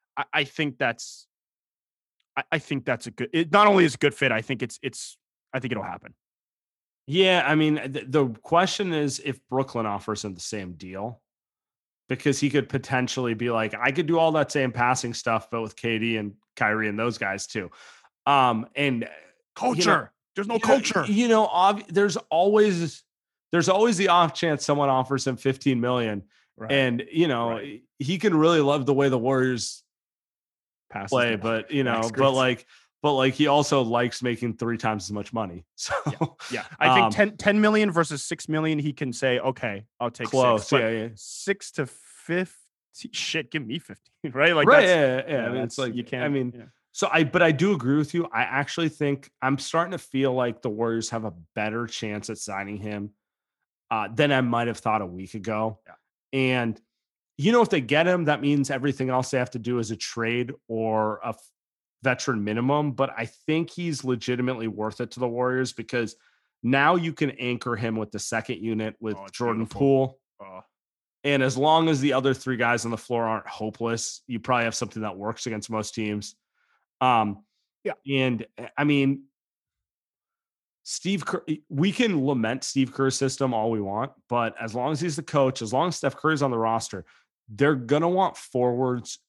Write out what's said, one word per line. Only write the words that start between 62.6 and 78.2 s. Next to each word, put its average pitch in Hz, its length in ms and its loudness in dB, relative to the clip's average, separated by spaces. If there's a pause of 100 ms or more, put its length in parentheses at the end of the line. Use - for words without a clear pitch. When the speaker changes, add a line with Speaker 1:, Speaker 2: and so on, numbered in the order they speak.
Speaker 2:
But 135 240 0
I 113 100 -6
think 165 440 -4
he's 170 340 -6
legitimately 123 640 -2
worth 107 340 -6
it 117 120 -8
to 120 80 -14
the 123 80 -2
Warriors 127 440 -2
because 117 440 -6 (460)
now 139 340 4
you 165 160 -2
can 139 200 -2
anchor 123 440 -4
him 110 180 -4
with 110 160 -4
the 104 80 -10
second 110 440 -6
unit 110 360 -4
with 107 180 -6
Speaker 1:
Oh, 98 100 -14
it's - 120 -14
Speaker 2:
Jordan 117 240 -2
Speaker 1:
beautiful. - 160 -8
Speaker 2:
Poole. 135 420 2 (220)
Speaker 1:
Oh. 95 180 -18 (640)
Speaker 2:
And 143 180 2
as 127 160 2
long 160 320 4
as 143 120 2
the 135 140 2
other 131 200 2
three 131 220 -4
guys 117 280 0
on 117 60 -4
the 110 80 -4
floor 117 260 -2
aren't 110 220 -2
hopeless, 113 800 -6
you 117 140 -8
probably 123 240 0
have 117 100 -2
something 110 280 -8
that 98 140 -6
works 104 300 -8
against 110 240 -8
most 107 240 -4
teams. 104 400 -6 (680)
Um, 110 440 2 (400)
Speaker 1:
Yeah. - 80 -6 (180)
Speaker 2:
and, 131 340 0 (140)